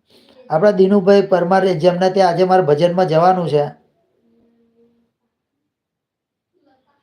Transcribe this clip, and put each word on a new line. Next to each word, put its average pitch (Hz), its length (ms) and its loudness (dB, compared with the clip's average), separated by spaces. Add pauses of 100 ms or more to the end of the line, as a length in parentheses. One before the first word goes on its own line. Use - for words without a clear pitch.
(500)
આપણા 190 220 0
દિનુભાઈ 196 500 2
પરમાર 185 440 0
જેમના 175 440 -2
ત્યાં 190 200 0
આજે 170 140 -2
મારે 185 180 2
ભજનમાં 175 440 0
જવાનું 170 440 0
છે. 147 220 -2 (3250)